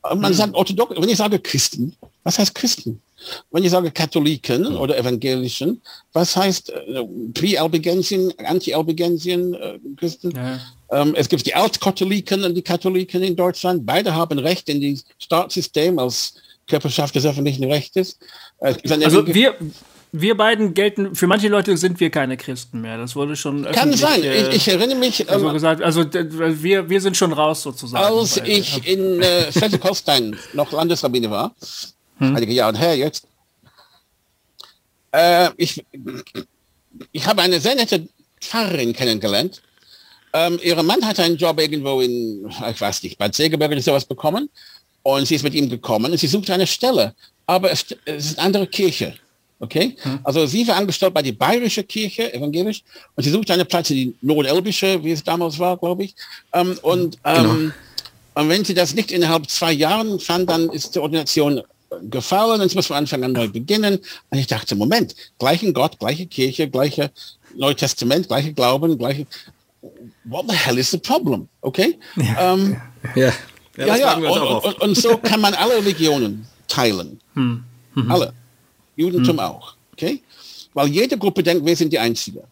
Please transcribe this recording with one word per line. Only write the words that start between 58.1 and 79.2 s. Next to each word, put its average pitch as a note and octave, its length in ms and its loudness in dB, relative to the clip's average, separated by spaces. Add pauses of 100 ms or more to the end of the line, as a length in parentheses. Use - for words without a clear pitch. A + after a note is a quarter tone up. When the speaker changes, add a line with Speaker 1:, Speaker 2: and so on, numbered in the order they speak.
Speaker 1:
und D3+ 140 2
wenn G3 140 2
sie F3+ 120 -2
das E3+ 180 2
nicht G#3+ 180 -2
innerhalb E3 380 0
zwei E3 220 0
Jahren F#3+ 480 0
fand, F3+ 300 0
dann E3 200 0
ist - 240 -8
die F3+ 60 -2
Ordination D3 600 0 (480)
gefallen, G3+ 500 2
dann F#3+ 140 2
muss F#3 160 0
man C#3+ 100 -2
anfangen, C3 320 -2
neu A#2+ 160 0
beginnen. G3 500 0 (320)
Und C3+ 80 -2
ich C3 100 0
dachte, - 280 -4
„Moment, D#3 400 2 (240)
gleichen E3 340 2
Gott, C#3 260 0
gleiche D3+ 280 -4
Kirche, C3+ 420 -2
gleiche C#3+ 420 -2 (440)
Neue C#3 200 0
Testament, C#3 520 0
gleiche C#3+ 260 -2
Glauben, C#3 460 2
gleiche... C#3 260 -4 (1000)
What C#3 220 -8
the G#3 80 -2
hell B2+ 220 0
is B2+ 140 0
the F3+ 80 -2
problem?“ F3 480 0 (140)
Okay? G3+ 360 0 (200)
Speaker 2:
Ja. E3+ 360 2
Speaker 1:
Ähm, G3 220 2 (400)
Speaker 2:
Ja. C3 80 6
Speaker 3:
Ja. B2+ 100 4 (440)
Ja, - 0 -
Speaker 1:
ja, C3+ 80 -4
Speaker 3:
das A3+ 140 4
Speaker 1:
ja, C#4 120 4
Speaker 3:
fragen E3 100 0
wir D#3 80 0
uns F3 80 2
Speaker 1:
und, D3+ 60 0
Speaker 3:
auch A#2+ 140 2
oft. C#3+ 100 -2
Speaker 1:
und, - 220 -2
und F#3+ 80 2
so A3+ 200 2
kann A3 240 0
man G3+ 140 2
alle A3+ 220 2
Religionen D3 680 0 (220)
teilen. G2+ 520 -2 (140)
Speaker 2:
Hm. A#2+ 300 -2 (320)
Mhm. B2 160 0
Speaker 1:
Alle. E3 220 0 (600)
Judentum D#3+ 420 2